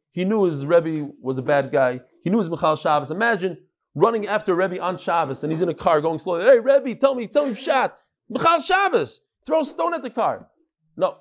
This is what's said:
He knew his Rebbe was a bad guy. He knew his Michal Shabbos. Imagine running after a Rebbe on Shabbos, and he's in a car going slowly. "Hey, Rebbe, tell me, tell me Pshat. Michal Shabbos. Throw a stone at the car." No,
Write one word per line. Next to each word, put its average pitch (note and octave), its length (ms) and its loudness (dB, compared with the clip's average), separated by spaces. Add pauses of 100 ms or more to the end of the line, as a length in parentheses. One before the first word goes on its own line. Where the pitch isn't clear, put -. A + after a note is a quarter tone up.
(120)
He F3+ 140 -2
knew G#3+ 180 2
his C#3+ 220 -2
Rebbe D#3 440 0 (100)
was C3 180 -4
a C3 40 -2
bad C3+ 300 0
guy. B2+ 300 0 (200)
He E3+ 60 -4
knew G#3+ 100 2
his E3+ 120 -2
Michal D#3+ 260 0
Shabbos. D3 340 -2
Imagine F#3+ 460 -2 (380)
running G#3 320 2
after G3+ 260 0
a - 20 2
Rebbe F3+ 280 0
on F3 160 -4
Shabbos, D#3 440 -2
and D3+ 80 -4
he's D#3+ 120 -4
in F3 80 2
a D#3 40 -4
car D#3+ 280 2
going D#3+ 160 -2
slowly. F3+ 260 -4
"Hey, B3 140 8
Rebbe, B3+ 360 2
tell C4+ 200 2
me, A#3+ 120 -6
tell C#4+ 200 0
me A#3 80 -4
Pshat. B3+ 380 0 (360)
Michal D#4+ 320 2
Shabbos. F4+ 600 0 (260)
Throw D#4 140 2
a C#4+ 40 0
stone E4+ 300 -4
at D4 80 -6
the B3+ 80 -8
car." D3+ 400 -4 (460)
No, F3 240 -2